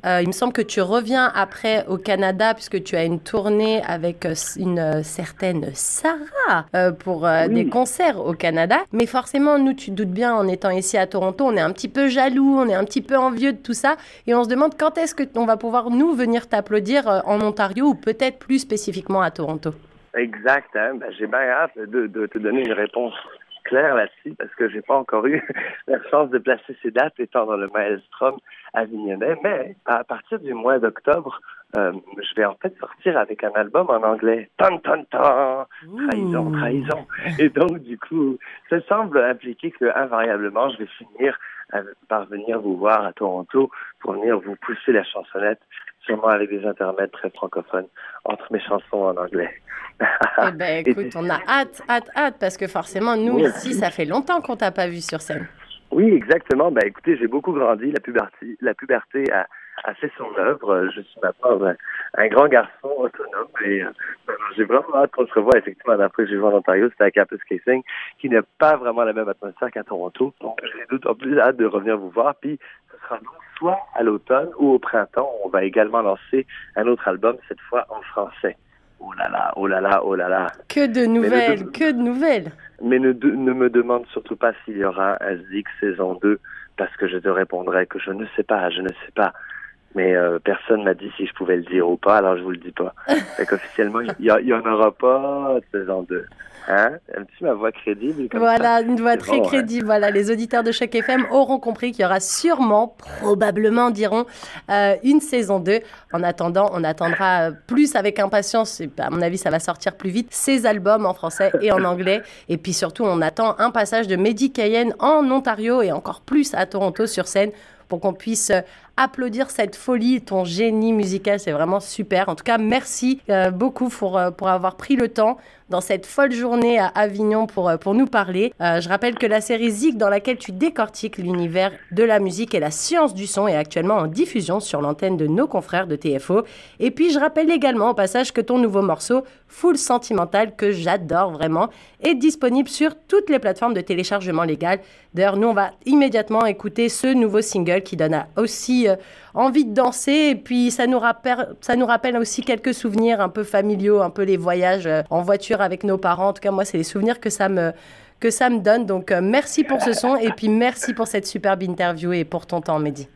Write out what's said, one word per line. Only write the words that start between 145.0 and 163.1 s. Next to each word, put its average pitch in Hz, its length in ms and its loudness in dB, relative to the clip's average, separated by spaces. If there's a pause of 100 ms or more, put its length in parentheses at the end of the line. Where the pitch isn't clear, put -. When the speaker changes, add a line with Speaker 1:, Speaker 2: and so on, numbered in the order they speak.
Speaker 1:
D'ailleurs, 196 220 2
nous, 214 140 2
on 226 40 2
va 196 180 0 (140)
immédiatement 226 600 4
écouter 208 420 0
ce 226 260 -2
nouveau 220 280 4
single 185 400 0
qui 190 160 -10
donne 156 160 2
à-, 151 140 -2 (100)
aussi, 233 500 2
euh, 190 80 4 (380)
envie 262 320 2
de 214 80 -6
danser. 277 580 2
Et 247 40 2
puis, 240 360 0
ça 240 160 0
nous 254 120 2
rappelle, 233 480 0 (140)
ça 247 140 0
nous 247 100 4
rappelle 233 320 0
aussi 233 260 -2
quelques 240 300 -2
souvenirs 226 480 0
un 185 80 2
peu 214 140 -4
familiaux, 202 580 2
un 175 80 2
peu 202 140 -4
les 190 140 2
voyages, 180 500 0
euh, 156 220 2
en 165 120 0
voiture 196 400 0
avec 185 240 -2
nos 190 120 2
parents. 185 320 0
En 196 40 -2
tout - 80 -12
cas, 202 100 0
moi, 196 140 0
c'est 190 120 -4
les 160 60 0
souvenirs 226 380 -2
que 220 80 -2
ça 196 180 0
me, 175 240 0 (480)
que 233 100 2
ça 247 200 2
me 233 100 2
donne. 214 260 4
Donc, 185 260 -4
euh, 175 120 4
merci 277 400 2
pour 254 180 0
ce 233 120 2
son 254 240 2
et 226 140 2
puis 220 180 -2
merci 240 440 2
pour 226 140 -2
cette 202 180 -4
superbe 190 380 -2
interview 175 480 -2
et 170 140 0
pour 165 200 -8
ton 175 140 -4
temps, 156 200 -2
Mehdi. 143 360 -4